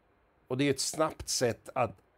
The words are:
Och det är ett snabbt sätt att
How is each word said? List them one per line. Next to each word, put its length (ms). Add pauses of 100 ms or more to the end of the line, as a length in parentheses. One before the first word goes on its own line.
(460)
Och 120
det 60
är 60
ett 100
snabbt 480
sätt 460
att 280 (160)